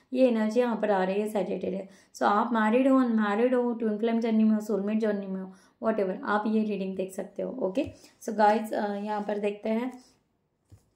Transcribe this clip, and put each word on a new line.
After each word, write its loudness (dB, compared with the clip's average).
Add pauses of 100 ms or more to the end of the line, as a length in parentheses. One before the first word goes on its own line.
(140)
ये 6
एनर्जी 2
यहाँ 2
पर 0
आ 2
रही 0
है -4
Sagittarius। -6
So -4
आप 2
मैरिड 4
हो, 6
अनमैरिड 2
हो, 2
ट्विन -2
फ्लेम 0
जर्नी 2
में 4
हो, 0
सोलमेट -2
जर्नी -2
में -6
हो, -12 (300)
whatever, 0
आप 0
ये 2
रीडिंग -4
देख -4
सकते -8
हो। -6
ओके, -4 (320)
so -8
गाइस, 2
अ, -2
यहाँ -6
पर -4
देखते -4
हैं -4 (920)